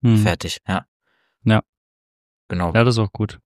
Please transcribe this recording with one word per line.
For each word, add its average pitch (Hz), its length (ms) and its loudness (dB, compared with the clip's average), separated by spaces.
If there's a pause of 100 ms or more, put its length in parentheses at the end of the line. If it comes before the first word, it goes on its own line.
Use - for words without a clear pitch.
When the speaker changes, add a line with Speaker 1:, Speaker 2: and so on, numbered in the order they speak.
Speaker 1:
Hm. 113 220 4
Speaker 2:
Fertig, 87 440 -2
ja. - 180 -4 (580)
Speaker 1:
Ja. 110 180 4 (840)
Speaker 2:
Genau. 87 260 -4
Speaker 1:
Ja, 113 120 2
das 120 100 0
ist 113 40 -2
auch 104 120 -2
gut. - 340 -6